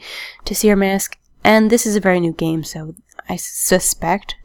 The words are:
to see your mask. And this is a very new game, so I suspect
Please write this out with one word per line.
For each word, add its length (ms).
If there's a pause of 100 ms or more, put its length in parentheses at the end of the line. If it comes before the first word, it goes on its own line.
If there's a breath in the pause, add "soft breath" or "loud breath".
(440 loud breath)
to 100
see 140
your 80
mask. 420 (260)
And 280
this 160
is 80
a 40
very 200
new 140
game, 300
so 300 (340)
I 80
suspect 1080